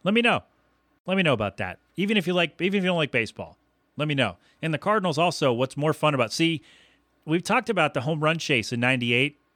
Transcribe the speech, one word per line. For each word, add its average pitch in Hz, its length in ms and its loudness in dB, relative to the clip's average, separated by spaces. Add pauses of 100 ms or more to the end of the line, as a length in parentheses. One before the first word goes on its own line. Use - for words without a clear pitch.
Let 190 100 0
me 233 80 2
know. 220 220 2 (640)
Let 185 100 0
me 190 60 2
know 151 100 4
about 104 240 -2
that. 92 220 -8 (180)
Even 202 180 0
if 180 120 0
you 180 60 0
like, 170 280 -2
even 190 160 0
if 190 60 0
you 185 60 0
don't 180 80 0
like 151 140 0
baseball, 104 460 -6 (400)
let 147 100 -4
me 151 60 -2
know. 120 240 0 (240)
And 160 120 -4
the 147 40 -4
Cardinals 185 400 0
also, 156 340 2
what's 123 240 -2
more 147 160 0
fun 151 220 0
about, 120 180 0
see, 165 300 0 (640)
we've 170 180 -2
talked 233 260 0
about 170 240 2
the 139 80 -2
home 151 180 -2
run 156 180 2
chase 131 340 0
in 123 80 -2
ninety-eight, 123 600 0 (160)